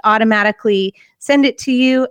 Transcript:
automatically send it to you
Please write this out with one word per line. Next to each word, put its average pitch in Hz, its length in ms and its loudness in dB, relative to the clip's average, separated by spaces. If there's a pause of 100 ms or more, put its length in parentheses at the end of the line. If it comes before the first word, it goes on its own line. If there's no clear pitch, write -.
automatically 214 920 0 (240)
send 285 260 0
it 254 120 -2
to 262 160 -6
you 262 380 0